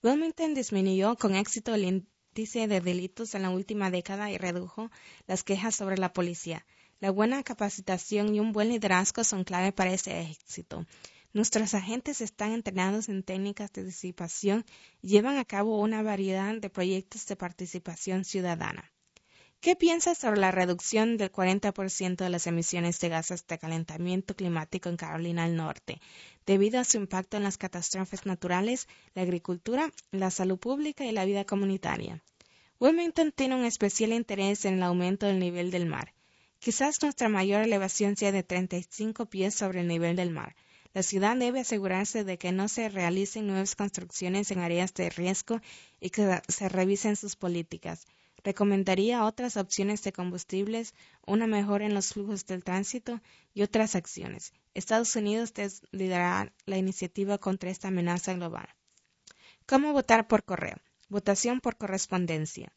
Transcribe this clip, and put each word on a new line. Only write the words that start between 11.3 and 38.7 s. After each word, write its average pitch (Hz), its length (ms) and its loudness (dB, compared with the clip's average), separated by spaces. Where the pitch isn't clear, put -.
Nuestros 214 440 2
agentes 226 460 -4
están 214 320 -4
entrenados 202 540 0
en 196 140 -4
técnicas 202 500 -6
de 190 120 -10
disipación 185 840 -2
y 185 60 -8
llevan 220 280 6
a 262 80 0
cabo 214 340 0
una 214 220 2
variedad 196 540 0
de 208 160 -8
proyectos 190 560 -4
de 202 80 -6
participación 180 880 -6
ciudadana. 175 680 -4
¿Qué 359 140 6
piensas 339 420 4
sobre 214 240 2
la 190 80 6
reducción 185 680 4
del 202 120 0
cuarenta 190 420 2
por 190 200 -4
ciento 180 320 -2
de 180 80 0
las 175 160 0
emisiones 170 520 0
de 175 100 0
gases 165 360 -4
de 165 140 -6
calentamiento 165 760 -2
climático 175 540 -2
en 170 80 -4
Carolina 165 480 -2
del 170 100 2
Norte, 160 460 -6
debido 202 320 6
a 247 40 2
su - 140 2
impacto 190 400 -4
en 208 60 0
las 196 160 -2
catástrofes 185 680 -6
naturales, 190 640 0
la 185 80 -4
agricultura, 185 720 -2
la 190 220 0
salud 185 260 0
pública 285 480 -2
y 233 60 -2
la 202 140 0
vida 196 200 0
comunitaria? 190 800 -2
Wilmington 320 520 4
tiene 262 220 0
un 254 100 2
especial 220 500 2
interés 202 520 0
en 190 80 2
el 185 100 2
aumento 180 440 2
del 196 100 4
nivel 175 320 0
del 180 160 0
mar. 147 300 -4
Quizás 269 460 0
nuestra 269 260 2
mayor 202 320 4
elevación 202 560 2
sea 202 140 2
de 196 100 2
treinta 185 360 -2